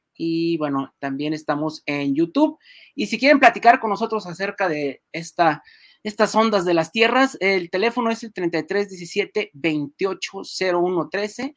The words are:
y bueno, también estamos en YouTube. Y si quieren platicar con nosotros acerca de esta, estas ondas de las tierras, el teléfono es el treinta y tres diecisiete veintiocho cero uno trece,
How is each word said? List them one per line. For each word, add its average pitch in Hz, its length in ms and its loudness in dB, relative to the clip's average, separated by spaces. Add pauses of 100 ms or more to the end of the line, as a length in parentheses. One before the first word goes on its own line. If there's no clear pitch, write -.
(140)
y 165 440 -2
bueno, 139 420 -4
también 143 340 -4
estamos 156 520 -4
en 143 300 -2
YouTube. 269 420 0 (380)
Y 208 120 -4
si 214 120 -4
quieren 277 200 6
platicar 233 420 6
con 220 80 -2
nosotros 214 360 -2
acerca 190 440 -4
de 147 420 -4
esta, 165 500 0 (400)
estas 208 320 0
ondas 208 300 2
de 175 100 2
las 165 200 0
tierras, 247 480 2
el 185 280 0
teléfono 226 400 0
es 226 140 -4
el 226 100 -14
treinta 170 240 -2
y 156 80 -4
tres 202 220 -2
diecisiete 190 680 -6
veintiocho 165 920 -4
cero 180 340 0
uno 175 300 0
trece, 214 480 -8